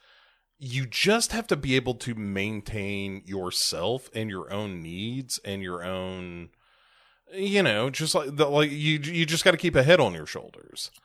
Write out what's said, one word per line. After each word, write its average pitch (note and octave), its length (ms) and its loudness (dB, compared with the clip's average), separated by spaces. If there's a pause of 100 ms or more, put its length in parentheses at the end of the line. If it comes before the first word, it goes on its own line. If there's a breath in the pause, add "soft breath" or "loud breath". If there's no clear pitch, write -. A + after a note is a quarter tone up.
(600)
you C3 260 -6
just G3+ 460 2
have A3 160 -4
to F3+ 80 2
be C3+ 200 0
able B2 200 2
to B2+ 200 -6
maintain G2+ 1120 -4
yourself F#2 880 -2
and A2 160 -4
your F#2 240 -8
own G2 300 -6
needs A2 600 -6
and G2 200 -6
your F2+ 200 -6
own, F2+ 640 -6 (840)
you G3 300 2
know, A#2 260 2
just D3+ 240 -2
like D3 220 0
the, D3 120 4
like, D3 220 4
you, D3+ 300 0
you E3 260 0
just D#3 180 -2
gotta F3 140 6
keep E3+ 180 2
a C3+ 80 8
head E3+ 160 10
on G#2+ 140 4
your D#2 140 -8
shoulders. - 640 -12 (140)